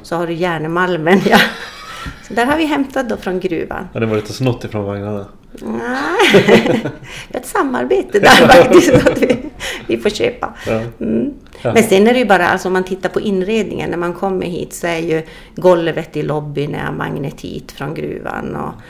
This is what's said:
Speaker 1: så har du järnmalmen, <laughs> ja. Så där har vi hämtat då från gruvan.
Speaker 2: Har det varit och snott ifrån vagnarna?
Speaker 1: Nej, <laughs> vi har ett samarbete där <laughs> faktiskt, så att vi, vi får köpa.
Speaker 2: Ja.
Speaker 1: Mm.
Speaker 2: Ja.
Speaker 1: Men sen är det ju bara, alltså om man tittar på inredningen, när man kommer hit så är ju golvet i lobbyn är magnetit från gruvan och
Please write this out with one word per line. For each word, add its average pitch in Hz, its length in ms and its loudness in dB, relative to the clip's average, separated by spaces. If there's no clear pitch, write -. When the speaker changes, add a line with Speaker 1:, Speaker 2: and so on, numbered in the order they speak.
Speaker 1:
så - 140 -6
har 170 100 -4
du 165 60 -6
järnmalmen, 170 880 0
<laughs> - 40 -2
ja. 226 120 4
Så 226 60 -12
där 226 120 2
har 294 100 2
vi 320 80 0
hämtat 277 440 -2
då 214 80 -4
från 185 240 -4
gruvan. 175 520 -6
Speaker 2:
Har 117 80 -6
det 113 60 0
varit 107 220 -2
och 107 60 -10
snott 127 300 -2
ifrån 104 200 -6
vagnarna? 101 420 -6
Speaker 1:
Nej, 262 720 0
<laughs> - 0 -
vi 208 260 6
har 254 80 -6
ett - 60 -16
samarbete 262 720 -2
där - 80 4
<laughs> - 200 6
faktiskt, - 380 8
så - 100 6
att 233 100 0
vi, 254 160 2
vi 339 120 -2
får 220 120 -2
köpa. - 440 -4
Speaker 2:
Ja. 113 140 0
Speaker 1:
Mm. 233 340 -2
Speaker 2:
Ja. 120 120 0
Speaker 1:
Men 226 80 6
sen 202 240 6
är 240 60 6
det 247 60 4
ju 247 80 2
bara, 180 220 4
alltså 185 200 0
om 180 40 0
man 185 120 0
tittar 185 240 -6
på - 120 -2
inredningen, 190 720 -2
när - 60 -4
man 175 160 -4
kommer 185 340 -4
hit - 260 -8
så - 140 -8
är 170 120 -2
ju 160 240 -2
golvet 165 640 2
i 151 60 -2
lobbyn 147 520 -4
är 151 180 -6
magnetit 151 800 -8
från 147 220 -10
gruvan 76 640 -8
och 73 160 -8